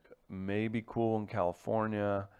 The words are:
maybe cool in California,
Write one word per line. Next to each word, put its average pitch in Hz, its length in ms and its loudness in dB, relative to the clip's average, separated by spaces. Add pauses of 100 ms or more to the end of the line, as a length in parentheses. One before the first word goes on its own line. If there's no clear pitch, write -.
(300)
maybe 107 560 -2
cool 113 320 2
in 104 100 -2
California, 104 1000 0 (120)